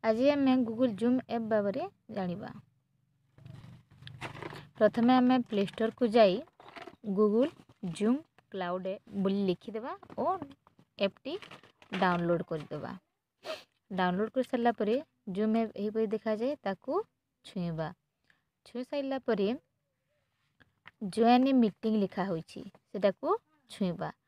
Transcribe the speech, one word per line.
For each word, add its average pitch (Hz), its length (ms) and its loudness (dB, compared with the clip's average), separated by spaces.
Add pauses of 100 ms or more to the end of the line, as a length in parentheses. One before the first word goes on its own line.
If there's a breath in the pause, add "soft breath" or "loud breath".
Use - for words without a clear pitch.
ଆଜି 226 260 2
ଆମେ 277 220 4 (140)
Google 233 320 0
Zoom 240 160 2 (220)
ଆପ୍ 233 160 -4
ବାବଦରେ 208 340 0 (300)
ଜାଣିବା। 185 340 -6 (2250 loud breath)
ପ୍ରଥମେ 233 360 4
ଆମେ 254 260 6
ପ୍ଲେ 208 260 0
ଷ୍ଟୋରକୁ 226 520 -2
ଯାଇ 196 180 8 (840)
Google 214 300 4 (500)
Zoom 233 200 0 (320)
କ୍ଲାଉଡ୍ 185 400 -6 (320)
ବୋଲି 196 240 0
ଲେଖିଦେବା 220 480 -6 (220)
ଓ 247 100 -2 (720)
ଆପ୍ଟି 202 340 -4 (600)
ଡାଉନଲୋଡ୍ 175 500 0
କରିଦେବା। 151 480 -8 (1000 loud breath)
ଡାଉନଲୋଡ୍ 185 400 0
କରିସାରିଲା 240 400 0
ପରେ 226 240 0 (340)
Zoom 220 340 0
ଆପ୍ 220 120 -6
ଏହିପରି 214 320 -2
ଦେଖାଯାଏ, 220 480 -2
ତାକୁ 262 460 -4 (440)
ଛୁଇଁବା। 165 440 -6 (760)
ଛୁଇଁ 247 180 -10
ସାରିଲା 269 360 -4
ପରେ 208 300 0 (1500)
ଜଏନ୍ 233 440 4
ଏ 269 60 2
ମିଟିଂ 226 440 2
ଲେଖା 196 280 0
ହୋଇଛି, 180 360 -8 (320)
ସେଟାକୁ 214 440 0 (320)
ଛୁଇଁବା। 165 400 -4 (180)